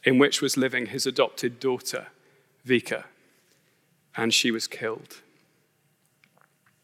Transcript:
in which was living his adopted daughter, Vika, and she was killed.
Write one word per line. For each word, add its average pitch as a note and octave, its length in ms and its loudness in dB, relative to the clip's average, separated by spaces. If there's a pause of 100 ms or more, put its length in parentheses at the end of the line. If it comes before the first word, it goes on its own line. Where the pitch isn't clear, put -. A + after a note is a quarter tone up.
in C3+ 120 6
which C#3 240 4
was - 140 0
living B2+ 300 0
his B2+ 200 -4
adopted B2+ 540 -2
daughter, B2+ 480 -4 (580)
Vika, B2 380 0 (1120)
and A2+ 180 0
she - 180 2
was A2+ 160 -4
killed. - 520 -10 (1600)